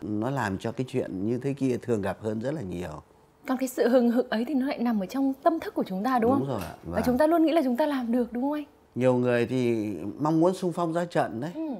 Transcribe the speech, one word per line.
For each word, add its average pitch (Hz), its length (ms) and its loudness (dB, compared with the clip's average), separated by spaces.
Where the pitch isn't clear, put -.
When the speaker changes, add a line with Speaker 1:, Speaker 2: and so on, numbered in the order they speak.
Speaker 1:
nó 104 280 -2
làm 110 280 0
cho 113 140 -4
cái 127 180 -4
chuyện 98 360 -4
như 120 120 0
thế 135 160 -2
kia 131 280 0
thường 113 200 0
gặp 95 200 -2
hơn 110 180 -4
rất 131 140 -4
là 160 80 -6
nhiều. 95 400 -8
Speaker 2:
Còn 262 100 0
cái 262 100 -2
sự 254 220 0
hừng 240 220 6
hực 240 180 2
ấy 220 180 0
thì 302 60 -4
nó 262 120 0
lại 285 140 -4
nằm 233 240 0
ở - 20 -6
trong 269 280 0
tâm 330 160 2
thức 415 140 -8
của 269 140 0
chúng 190 160 -4
ta, 254 160 2
đúng 226 120 4
Speaker 1:
Đúng 277 80 4
Speaker 2:
không? - 100 -2
Speaker 1:
rồi 110 120 -2
ạ. 82 120 -8
Speaker 2:
Và 82 120 -8
Speaker 1:
Vâng. 214 100 0
Speaker 2:
chúng 247 120 2
ta 302 100 6
luôn 330 180 4
nghĩ 285 60 4
là 330 120 4
chúng 247 140 0
ta 311 80 2
làm 254 260 0
được, 240 220 0
đúng 247 100 -4
không 285 100 0
anh? 302 100 -4
Speaker 1:
Nhiều 127 200 4
người 120 300 4
thì 117 480 0
mong 156 200 2
muốn 180 140 6
xung 185 180 -4
phong 165 220 -2
ra 175 120 -2
trận 131 360 -2
đấy. 160 140 -6
Speaker 2:
Ừ. 311 60 -6